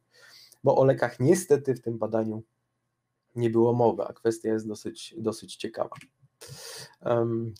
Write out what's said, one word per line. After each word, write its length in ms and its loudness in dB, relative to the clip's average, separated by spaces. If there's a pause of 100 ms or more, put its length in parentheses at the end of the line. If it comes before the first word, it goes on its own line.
(640)
Bo 120 4
o 80 6
lekach 360 2
niestety 540 4
w 60 -8
tym 180 -6
badaniu 440 -2 (960)
nie 140 2
było 220 4
mowy, 300 2
a 100 -8
kwestia 360 -2
jest 200 -2
dosyć, 500 -12
dosyć 380 -6
ciekawa. 400 -8 (1040)
Em, 600 -2